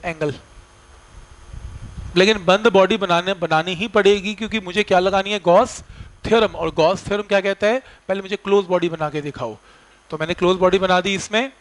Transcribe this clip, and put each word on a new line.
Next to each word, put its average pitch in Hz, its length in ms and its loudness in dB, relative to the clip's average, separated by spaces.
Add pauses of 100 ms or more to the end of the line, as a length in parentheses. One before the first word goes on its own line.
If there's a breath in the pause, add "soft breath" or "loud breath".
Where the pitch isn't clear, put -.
angle, 160 280 -6 (1800)
लेकिन 190 300 2
बंद 202 220 4
body 190 300 4
बनाने, 180 360 -2
बनानी 165 400 -2
ही 180 140 -6
पड़ेगी, 202 480 2
क्योंकि 214 240 -6
मुझे 185 240 -4
क्या 190 160 4
लगानी 190 320 0
है? 208 80 -4
Gauss 180 440 2 (420 loud breath)
theorem। 208 300 2
और 165 160 -6
Gauss 170 360 0
theorem 208 160 -4
क्या 202 180 0
कहता 196 260 -2
है? 254 140 0 (260 loud breath)
पहले 196 140 -4
मुझे 190 140 -8
क्लोज 196 300 0
body 175 240 0
बना 160 200 -6
के 151 120 -6
दिखाओ। 127 360 -8 (520 soft breath)
तो 160 80 -8
मैंने 160 160 -4
क्लोज 180 240 2
body 185 220 2
बना 185 220 2
दी 196 140 -2
इसमें 226 460 -4